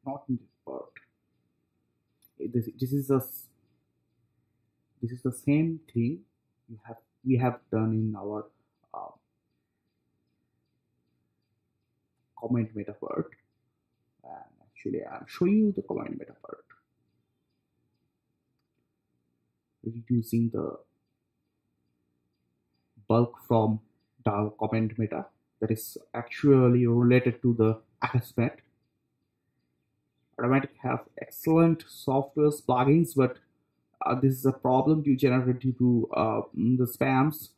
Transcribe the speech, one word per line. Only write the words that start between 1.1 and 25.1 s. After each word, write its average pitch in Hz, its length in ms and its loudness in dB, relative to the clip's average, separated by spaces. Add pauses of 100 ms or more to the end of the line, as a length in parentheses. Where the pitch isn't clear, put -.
This, 113 300 -4 (100)
this 131 140 -4
is 139 180 -2
a 135 60 4
s-, - 320 -6 (1500)
this 117 80 -6
is 123 120 -14
the 127 100 -2
same 156 480 0 (120)
thing 123 280 -2 (480)
you 110 180 -20
have, 117 100 -18 (280)
we 131 120 2
have 123 220 0 (120)
done 110 220 0
in 110 240 -2
our, 104 300 -8 (480)
uh, 50 160 -14 (3250)
comment 117 360 -2
meta 104 180 -10
part. - 380 -8 (920)
And - 220 -20 (180)
actually, - 420 -10
I'll - 220 -16
show - 200 -4
you 208 280 2
the - 80 -6
comment - 360 -8
meta - 220 -18
part. - 240 -20 (3250)
Reducing 117 680 -2
the - 280 -6 (2250)
bulk 120 280 2 (120)
from 110 320 2 (440)
the 104 360 -2
comment 110 360 -2
meta, 107 300 -6 (340)